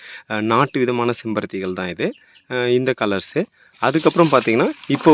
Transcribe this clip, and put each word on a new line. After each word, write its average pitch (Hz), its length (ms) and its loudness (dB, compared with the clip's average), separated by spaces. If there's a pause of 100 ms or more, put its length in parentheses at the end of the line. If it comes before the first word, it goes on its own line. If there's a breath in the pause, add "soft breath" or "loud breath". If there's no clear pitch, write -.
(240 loud breath)
அ, 107 180 -6
நாட்டு 117 380 0
விதமான 120 340 -2
செம்பருத்திகள் 101 600 -8
தான் 92 160 -6
இது. 87 180 -6 (420 soft breath)
அ, 123 220 -2
இந்த 127 240 0
கலர்ஸு. 101 460 -4 (400 soft breath)
அதுக்கப்புறம் 156 500 2
பாத்தீங்கன்னா, 123 360 2 (200)
இப்போ 147 260 4